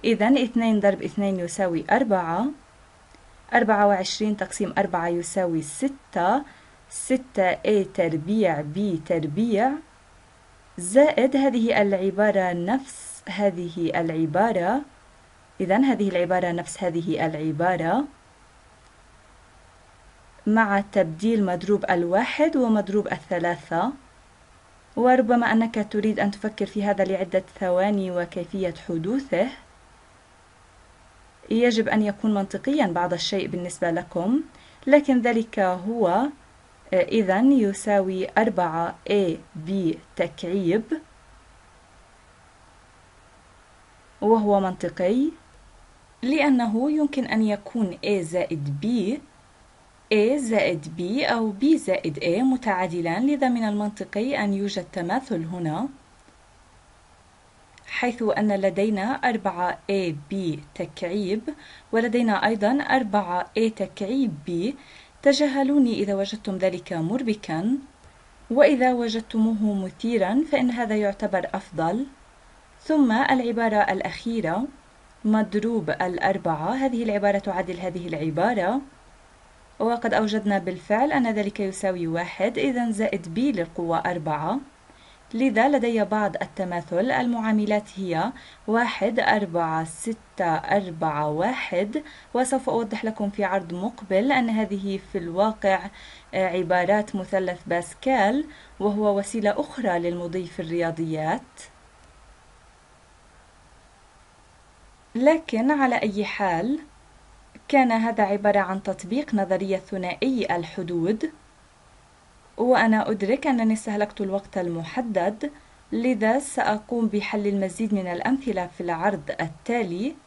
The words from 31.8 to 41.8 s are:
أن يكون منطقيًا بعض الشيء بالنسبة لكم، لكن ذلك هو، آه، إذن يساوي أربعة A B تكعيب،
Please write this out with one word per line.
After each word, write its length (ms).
أن 140
يكون 320
منطقيًا 520
بعض 260
الشيء 340
بالنسبة 440
لكم، 500
لكن 340
ذلك 380
هو، 500
آه، 920
إذن 500
يساوي 760
أربعة 560
A 260
B 40
تكعيب، 640